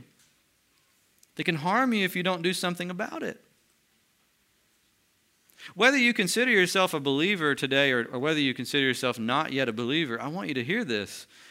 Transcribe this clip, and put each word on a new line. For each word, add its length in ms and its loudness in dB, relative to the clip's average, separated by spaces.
that 100 -6
can 100 0
harm 380 2
you 120 2
if 100 -4
you 80 -4
don't 180 -2
do 120 0
something 360 -4
about 340 -8
it." 180 -10
Whether 220 6
you 160 6
consider 360 2
yourself 440 4
a 60 0
believer 540 2
today 380 2
or, 200 0
or 80 -6
whether 200 0
you 140 0
consider 300 -2
yourself 360 0
not 340 -2
yet 160 0
a 40 -2
believer, 460 -4
I 80 -8
want 200 -8
you 80 -4
to 80 -2
hear 200 -4
this. 440 -6